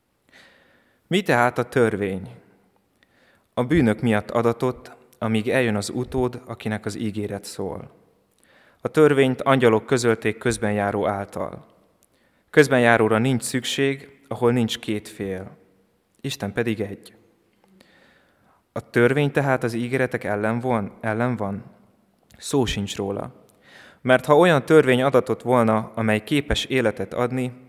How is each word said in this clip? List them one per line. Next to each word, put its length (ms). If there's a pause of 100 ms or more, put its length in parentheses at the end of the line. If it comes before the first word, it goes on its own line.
(1080)
Mi 160
tehát 360
a 100
törvény? 680 (1200)
A 100
bűnök 360
miatt 300
adatott, 680 (220)
amíg 300
eljön 280
az 140
utód, 560
akinek 380
az 120
ígéret 480
szól. 520 (840)
A 80
törvényt 540
angyalok 440
közölték 520
közbenjáró 680
által. 600 (840)
Közbenjáróra 680
nincs 240
szükség, 720 (120)
ahol 240
nincs 260
két 300
fél. 480 (640)
Isten 320
pedig 280
egy. 340 (1600)
A 180
törvény 400
tehát 320
az 120
ígéretek 500
ellen 360
von-, 400
ellen 360
van? 280 (760)
Szó 260
sincs 320
róla. 480 (560)
Mert 240
ha 120
olyan 280
törvény 380
adatott 400
volna, 520
amely 300
képes 400
életet 500
adni, 380 (160)